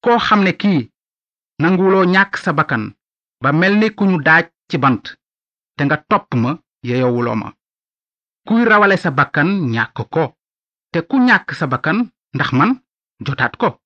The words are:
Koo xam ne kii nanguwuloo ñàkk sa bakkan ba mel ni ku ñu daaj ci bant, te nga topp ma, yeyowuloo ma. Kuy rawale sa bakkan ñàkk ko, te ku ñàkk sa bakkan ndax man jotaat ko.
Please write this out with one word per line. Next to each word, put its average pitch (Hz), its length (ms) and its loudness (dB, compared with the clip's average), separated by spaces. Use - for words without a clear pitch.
Koo 240 160 2
xam 208 240 2
ne 180 100 2
kii 175 380 0
nanguwuloo 185 440 2
ñàkk 190 320 0
sa - 160 -4
bakkan 127 420 -4
ba 135 100 0
mel 185 260 2
ni 220 160 2
ku 208 100 -2
ñu 185 180 2
daaj 160 240 2
ci - 80 -2
bant, 131 260 0
te - 80 -2
nga 151 120 0
topp - 380 -4
ma, 123 240 0
yeyowuloo 120 540 -2
ma. 107 120 -8
Kuy 226 180 2
rawale 208 320 4
sa 175 140 -4
bakkan 143 380 -2
ñàkk 113 280 -4
ko, 160 140 -2
te 170 100 -2
ku 277 160 -4
ñàkk 247 360 2
sa 156 120 -4
bakkan 151 320 -2
ndax - 180 -4
man 147 180 2
jotaat - 360 -6
ko. - 120 -2